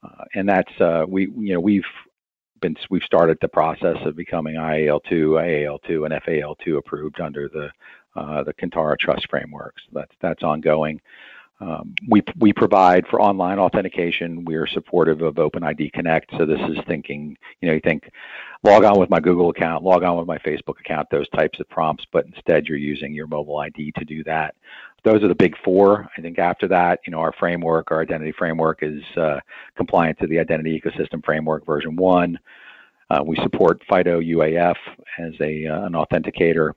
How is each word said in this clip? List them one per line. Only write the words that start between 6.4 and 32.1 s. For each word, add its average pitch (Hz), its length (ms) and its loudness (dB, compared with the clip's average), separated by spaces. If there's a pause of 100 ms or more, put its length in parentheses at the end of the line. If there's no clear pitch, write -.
L 73 160 -10
two 78 220 -4
approved 76 420 -10
under 73 280 -8
the, 73 220 -10 (480)
uh, 76 260 -6
the 73 100 -8
Kantara 78 440 -4
Trust - 300 -2
frameworks. 73 540 -10 (100)
That's, 69 280 -12
that's 82 220 -4
ongoing. 78 580 0 (580)
Um, 80 360 -12 (120)
we, 113 160 4 (160)
we 107 140 6
provide 92 560 6
for - 120 0
online 98 380 2
authentication. 87 880 -2
We 80 120 -4
are 80 100 -2
supportive 80 560 0
of 78 160 -2
Open 78 240 -2
I 78 120 -4
D 76 160 -6
Connect. 80 460 -2
So 80 80 2
this 76 240 0
is 78 180 -6
thinking, 73 500 -8 (240)
you 87 80 -2
know, 80 60 2
you 78 60 -2
think, 78 300 -2 (520)
"Log 104 220 8
on 101 140 8
with 90 100 4
my 87 120 4
Google 87 280 4
account, 82 340 -2
log 90 200 4
on 87 160 0
with 85 80 -6
my 82 100 -4
Facebook - 440 -6
account," 78 300 -6
those 73 200 -2
types - 280 -2
of 76 120 -12
prompts, 78 420 -2
but 82 140 0
instead 78 400 0
you're 76 100 -4
using 73 380 -6
your 76 120 -10
mobile 73 300 -6
I 76 140 -6
D 76 220 -10
to 78 120 -8
do 78 200 -12
that. 78 300 -4 (480)
Those 110 200 6
are 101 60 4
the 87 60 4
big 87 300 2
four. 98 500 6
I - 60 -14
think 85 180 -8
after 87 300 0
that, 87 380 4
you 92 40 -10
know, 80 100 -6
our 80 120 0
framework, 82 580 -2
our 80 120 0
identity 78 300 -4
framework 80 500 -2
is, 76 200 -6 (140)
uh, 78 240 0 (360)
compliant 82 420 0
to - 80 -2
the 80 120 0
Identity 80 400 -2
Ecosystem 78 460 -6
Framework 78 400 -2
version 78 320 -4
one. 87 420 2 (720)